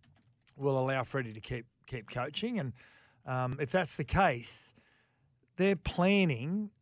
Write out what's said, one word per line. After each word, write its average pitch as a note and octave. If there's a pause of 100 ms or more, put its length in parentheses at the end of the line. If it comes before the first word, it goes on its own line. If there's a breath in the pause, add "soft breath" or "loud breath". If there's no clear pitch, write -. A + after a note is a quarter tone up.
(580)
will C3+
allow C3
Freddie B2
to G#2+
keep, A#2+ (200)
keep A#2
coaching. E3
And, C3 (520 soft breath)
um, B2+
if D3
that's F#3
the D#3
case, C#3+ (840)
they're F#3+
planning F#3 (100)